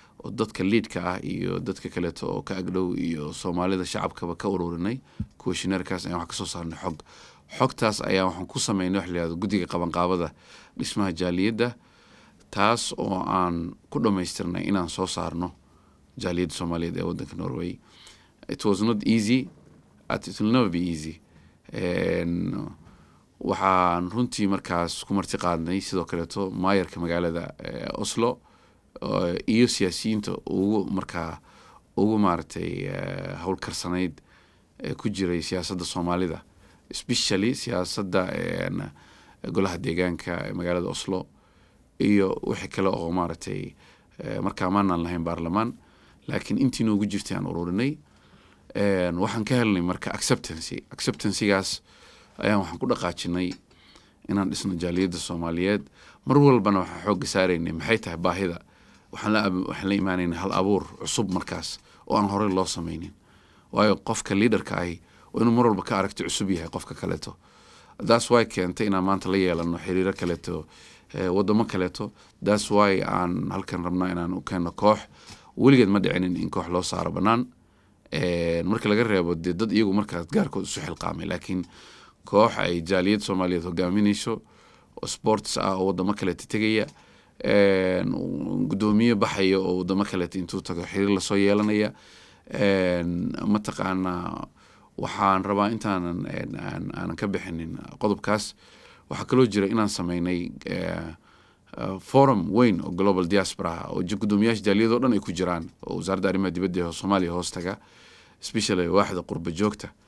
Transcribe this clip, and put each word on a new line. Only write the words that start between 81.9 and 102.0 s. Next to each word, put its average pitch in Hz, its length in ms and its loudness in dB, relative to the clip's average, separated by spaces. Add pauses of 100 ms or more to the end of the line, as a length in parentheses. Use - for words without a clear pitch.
koox 107 360 4
ay 87 240 0
jaaliyad 95 400 4
Soomaaliyeed 90 400 0
hogaaminayso 98 680 0 (680)
oo - 60 -8
sports - 500 0
ah 98 220 0
oo 95 100 2
waddamo 92 240 0
kaleeto 92 320 -4
tegaya, 107 400 0 (560)
een, 95 720 4 (560)
guddoomiye 107 460 4
baxaya 98 440 4
oo 92 220 0
waddamo 95 240 0
kaleeto 90 320 -2
intuu 92 240 -4
tago 87 240 -6
xiriir 98 240 0
la 98 100 4
soo 101 180 0
yeelanaya. 104 520 4 (640)
Een, 90 800 2 (140)
mataqaanaa, 95 1000 -2 (520)
waxaan 98 460 2
rabaa 101 300 2
intaanan, 95 560 -2
een, - 300 -6
aan, 95 340 -6
aanan 90 220 -6
ka 107 120 -2
bixinin 82 520 -6 (180)
qodobkaas. 104 560 0 (560)
Waxaa - 160 -6
kaloo 127 240 6
jira 98 160 2
inaan 107 240 2
sameynay, 87 640 -2 (140)
eh, 85 500 -4 (640)
eh, 95 220 -6
forum 131 540 6